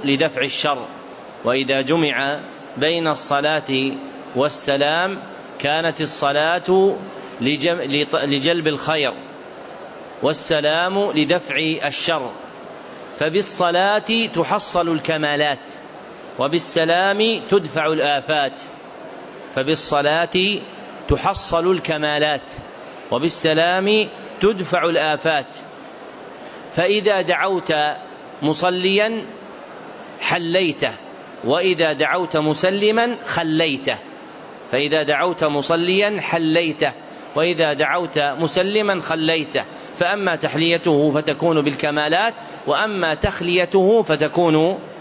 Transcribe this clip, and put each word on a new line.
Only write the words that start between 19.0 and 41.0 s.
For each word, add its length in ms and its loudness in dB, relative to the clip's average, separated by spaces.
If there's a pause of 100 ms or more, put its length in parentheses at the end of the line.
فبالصلاة 1040 2 (500)
تحصل 640 0
الكمالات 800 0 (600)
وبالسلام 1000 2 (320)
تدفع 440 2
الآفات. 640 2 (1300)
فإذا 440 4
دعوت 540 0 (680)
مصليا 800 2 (1000)
حليته، 720 0 (520)
وإذا 480 4
دعوت 440 0
مسلما 800 2 (100)
خليته، 720 0 (760)
فإذا 300 2
دعوت 420 2
مصليا 760 2
حليته، 720 0 (420)
وإذا 380 2
دعوت 460 0
مسلما 840 0
خليته، 640 0 (340)
فأما 380 0
تحليته 800 2